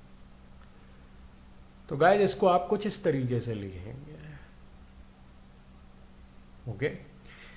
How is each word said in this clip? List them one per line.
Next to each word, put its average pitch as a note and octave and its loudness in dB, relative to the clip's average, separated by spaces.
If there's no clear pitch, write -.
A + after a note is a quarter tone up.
तो D3+ -4
guys, F#3 6
इसको G3 4
आप F3+ 6
कुछ G#3 2
इस - -2
तरीके B2+ 2
से A2+ -4
लिखेंगे, G#2 -10
ओके? G2+ -6